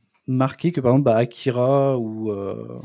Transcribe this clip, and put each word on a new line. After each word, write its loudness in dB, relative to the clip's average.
marqué 0
que -4
par 2
exemple, 4
bah, 4
Akira 0
ou, -4
euh... -8